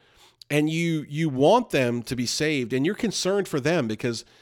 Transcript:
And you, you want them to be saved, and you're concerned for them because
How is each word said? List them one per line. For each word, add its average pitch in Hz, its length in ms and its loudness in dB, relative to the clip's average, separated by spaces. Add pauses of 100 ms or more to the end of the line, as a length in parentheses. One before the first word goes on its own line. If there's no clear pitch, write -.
(500)
And 151 200 0
you, 160 400 -2
you 156 180 -2
want 156 440 4
them 120 320 0
to - 120 -6
be 123 100 -2
saved, 139 460 -2
and 131 140 0
you're 202 100 0
concerned 202 500 0
for 156 140 -2
them 139 300 0
because 110 340 -4 (180)